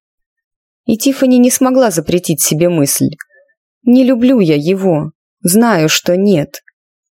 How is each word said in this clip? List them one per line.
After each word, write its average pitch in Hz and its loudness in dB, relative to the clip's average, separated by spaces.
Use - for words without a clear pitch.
И 226 -2
Тиффани 262 0
не 247 4
смогла 254 0
запретить 170 -4
себе 165 0
мысль. 139 -2
«Не 247 4
люблю 247 2
я 156 2
его. 160 -2
Знаю, 185 0
что - -2
нет. 190 -2